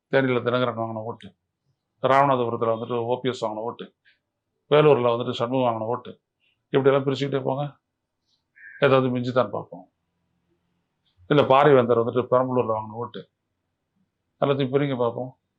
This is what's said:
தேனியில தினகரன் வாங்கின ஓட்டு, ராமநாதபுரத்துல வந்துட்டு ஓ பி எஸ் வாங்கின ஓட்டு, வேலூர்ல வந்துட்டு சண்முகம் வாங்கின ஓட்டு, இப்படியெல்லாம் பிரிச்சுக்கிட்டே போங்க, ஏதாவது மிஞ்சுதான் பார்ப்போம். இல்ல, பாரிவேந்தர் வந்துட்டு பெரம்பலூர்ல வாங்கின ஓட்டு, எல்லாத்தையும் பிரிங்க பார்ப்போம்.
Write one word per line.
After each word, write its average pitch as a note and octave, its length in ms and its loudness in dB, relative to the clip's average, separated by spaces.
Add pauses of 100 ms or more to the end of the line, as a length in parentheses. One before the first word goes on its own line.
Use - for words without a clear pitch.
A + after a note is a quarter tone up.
(120)
தேனியில C3 320 2
தினகரன் A#2+ 380 -2
வாங்கின A2 280 -8
ஓட்டு, A2+ 180 -16 (760)
ராமநாதபுரத்துல B2 720 2
வந்துட்டு A#2+ 240 -6
ஓ A#2+ 220 -4
பி C3 100 -4
எஸ் A2+ 160 -6
வாங்கின G#2+ 220 -8
ஓட்டு, A2 180 -12 (840)
வேலூர்ல C#3+ 400 4
வந்துட்டு A#2+ 220 -2
சண்முகம் B2 360 -2
வாங்கின A2 180 -4
ஓட்டு, A#2 360 -8 (480)
இப்படியெல்லாம் C3+ 380 2
பிரிச்சுக்கிட்டே C3+ 360 -4
போங்க, C3+ 200 -4 (1160)
ஏதாவது C3 280 4 (100)
மிஞ்சுதான் B2 320 -2
பார்ப்போம். G#2+ 360 -12 (1400)
இல்ல, D3 140 4
பாரிவேந்தர் B2+ 600 4
வந்துட்டு A#2 300 -2
பெரம்பலூர்ல B2+ 460 0
வாங்கின A2 260 -12
ஓட்டு, A2+ 260 -16 (1120)
எல்லாத்தையும் C3+ 320 0
பிரிங்க C#3 240 0
பார்ப்போம். B2 340 -4 (280)